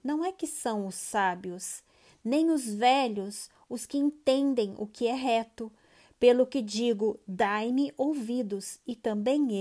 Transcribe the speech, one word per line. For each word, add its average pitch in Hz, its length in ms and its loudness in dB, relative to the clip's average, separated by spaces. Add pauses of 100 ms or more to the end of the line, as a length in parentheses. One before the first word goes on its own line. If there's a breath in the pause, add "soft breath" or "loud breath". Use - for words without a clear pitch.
não 302 220 -2
é 370 80 -2
que 330 160 -8
são 208 400 -4
os 185 80 -8
sábios, 185 880 -4 (400 soft breath)
nem 311 260 2
os 277 180 0
velhos 214 800 0 (200 soft breath)
os 240 180 -8
que - 100 -6
entendem 269 800 2
o 214 120 -6
que 233 180 -4
é 233 80 0
reto. 226 560 -2 (480 soft breath)
Pelo 247 280 8
que 254 140 -2
digo, 220 680 0
dai-me 214 680 0
ouvidos, 233 880 -4
e 240 120 -8
também 226 640 0